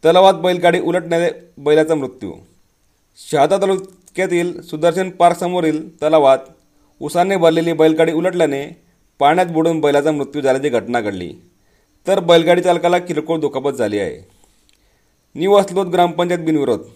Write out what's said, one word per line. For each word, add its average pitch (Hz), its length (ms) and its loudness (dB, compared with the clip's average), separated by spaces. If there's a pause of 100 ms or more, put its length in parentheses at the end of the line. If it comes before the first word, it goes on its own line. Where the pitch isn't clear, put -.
तलावात 180 300 6
बैलगाडी 175 460 0
उलटण्याने 170 480 -2 (300)
बैलाचा 151 360 2
मृत्यू. 127 380 -8 (960)
शहादा 156 260 2
तालुक्यातील 180 1040 -4
सुदर्शन 170 480 -2
पार्क 175 260 2
समोरील 170 600 -4
तलावात 151 420 4 (600)
उसाने 175 360 -2
भरलेली 165 360 2
बैलगाडी 160 400 2
उलटल्याने 165 680 -4 (360)
पाण्यात 165 280 4
बुडून 160 340 0
बैलाचा 147 320 0
मृत्यू 143 300 -6
झाल्याची 135 260 0
घटना 120 320 -4
घडली, 98 340 -8 (720)
तर 196 140 0
बैलगाडी 175 420 2
चालकाला 175 360 0
किरकोळ 160 420 -4
दुखापत 135 300 -4
झाली 107 280 -4
आहे. 85 300 -8 (1040)
न्यू 185 200 0
अस्लोद 190 340 0
ग्रामपंचायत 175 500 0
बिनविरोध. 143 420 0 (160)